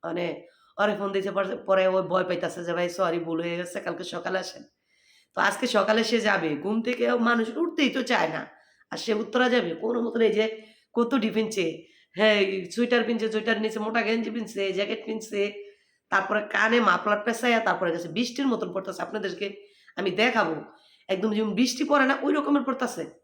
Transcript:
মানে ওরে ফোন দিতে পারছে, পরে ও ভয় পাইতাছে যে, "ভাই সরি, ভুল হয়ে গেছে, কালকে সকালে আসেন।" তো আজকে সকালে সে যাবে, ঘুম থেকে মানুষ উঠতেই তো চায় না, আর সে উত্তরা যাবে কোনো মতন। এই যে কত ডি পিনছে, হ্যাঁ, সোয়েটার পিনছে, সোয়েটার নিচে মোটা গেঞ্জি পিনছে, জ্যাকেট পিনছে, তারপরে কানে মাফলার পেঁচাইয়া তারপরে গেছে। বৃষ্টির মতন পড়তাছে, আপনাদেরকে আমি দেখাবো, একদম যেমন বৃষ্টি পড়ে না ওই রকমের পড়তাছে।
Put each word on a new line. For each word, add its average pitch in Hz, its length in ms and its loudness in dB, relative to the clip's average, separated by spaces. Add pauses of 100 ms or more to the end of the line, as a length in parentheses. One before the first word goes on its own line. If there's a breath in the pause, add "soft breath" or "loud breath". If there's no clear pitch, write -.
মানে 170 420 -6 (320 soft breath)
ওরে 202 180 2
ফোন 196 160 -4
দিতে 196 180 -2
পারছে, 190 260 -2
পরে 190 320 4
ও 185 140 2
ভয় 180 220 0
পাইতাছে 175 400 -4
যে, 170 80 -4
"ভাই 175 180 -2
সরি, 175 280 0
ভুল 165 220 -2
হয়ে 170 160 -4
গেছে, 180 240 -8
কালকে 180 240 -6
সকালে 180 340 -4
আসেন।" - 240 -8 (720 soft breath)
তো 196 60 -2
আজকে 202 260 2
সকালে 220 380 4
সে 226 160 2
যাবে, 180 360 0
ঘুম 214 260 -2
থেকে 240 320 0
মানুষ 233 420 2
উঠতেই 302 340 2
তো 262 120 -2
চায় 185 260 2
না, 156 180 -6 (440 soft breath)
আর - 60 -8
সে 220 180 -2
উত্তরা 240 340 0
যাবে 196 260 2
কোনো 233 280 -2
মতন। 233 180 0
এই 220 120 6
যে 220 300 0 (300 loud breath)
কত 240 220 2
ডি 220 160 2
পিনছে, 196 560 -2 (280 soft breath)
হ্যাঁ, 196 560 4
সোয়েটার 233 340 2
পিনছে, 220 280 -2
সোয়েটার 214 280 0
নিচে 220 180 -2
মোটা 220 240 0
গেঞ্জি 220 280 0
পিনছে, 196 420 -4
জ্যাকেট 202 320 -4
পিনছে, 208 480 -4 (560 loud breath)
তারপরে 196 320 0 (100)
কানে 226 300 4
মাফলার 208 440 2
পেঁচাইয়া 233 360 2
তারপরে 185 320 0
গেছে। 170 160 -4
বৃষ্টির 240 380 -2
মতন 185 260 0
পড়তাছে, 185 300 -6
আপনাদেরকে 196 640 -6 (300 loud breath)
আমি 185 140 0
দেখাবো, 196 540 2 (440 soft breath)
একদম 196 240 0
যেমন 214 220 0
বৃষ্টি 247 300 2
পড়ে 277 220 4
না 277 160 0
ওই 294 120 2
রকমের 285 280 2
পড়তাছে। 254 480 -4 (140)